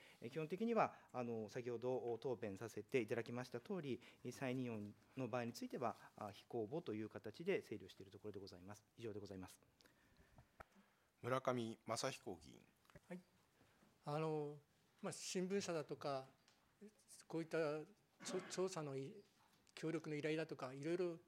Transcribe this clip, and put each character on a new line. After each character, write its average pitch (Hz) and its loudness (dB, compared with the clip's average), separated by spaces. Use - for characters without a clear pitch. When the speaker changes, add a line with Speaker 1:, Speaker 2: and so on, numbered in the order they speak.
Speaker 1:
え - -4
ー、 - -8
基 160 -4
本 156 0
的 185 0
に 233 4
は、 175 8
あ 127 0
の、 113 -2
先 123 -4
ほ 120 2
ど 120 2
答 131 2
弁 104 -2
さ 113 -4
せ 107 -4
て 131 6
い 107 4
た 120 0
だ 113 4
き - -8
ま 123 -2
し - -12
た 120 -4
通 185 -2
り、 131 -2
再 127 0
任 131 2
用 117 0
の 131 0
場 123 2
合 120 2
に 117 -2
つ 254 -8
い 254 -4
て - -4
は、 113 2
あ、 107 -4
非 - -16
公 117 0
募 139 -2
と 120 -2
い 107 0
う 107 -4
形 107 -8
で 170 4
整 107 -6
理 92 -12
を - -14
し - -18
て 95 -14
い 98 -14
る 101 -18
と 101 -12
こ 104 -8
ろ 101 -4
で 98 -8
ご 98 -8
ざ 92 -12
い 87 -14
ま 101 -10
す。 - -20
以 117 -12
上 110 -4
で 104 -6
ご 101 -6
ざ 98 -6
い 95 -6
ま 92 -6
す。 - -16
Speaker 2:
村 127 4
上 117 4
正 117 2
彦 95 -6
議 65 -16
員。 58 -16
Speaker 3:
は 180 -8
い。 180 -8
あ 151 2
の、 151 2
ま 190 -2
あ、 - 0
新 - 0
聞 202 4
社 185 0
だ 156 2
と 147 -4
か、 135 0
こ 160 -2
う 165 2
い 156 -6
っ - -10
た 160 4
ち - 0
ょ-、 180 0
調 185 2
査 170 -2
の 135 -2
い-、 135 -2
協 156 0
力 160 0
の 151 2
依 147 0
頼 156 4
だ 156 2
と 151 -4
か、 131 -4
い 139 -6
ろ 165 2
い - 6
ろ 175 2